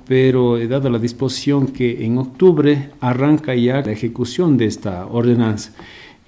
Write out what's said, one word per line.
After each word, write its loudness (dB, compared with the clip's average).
pero 2
he -4
dado -2
la 0
disposición -2
que -4
en 0
octubre 2
arranca 0
ya 2
la -4
ejecución -2
de 2
esta -4
ordenanza. 0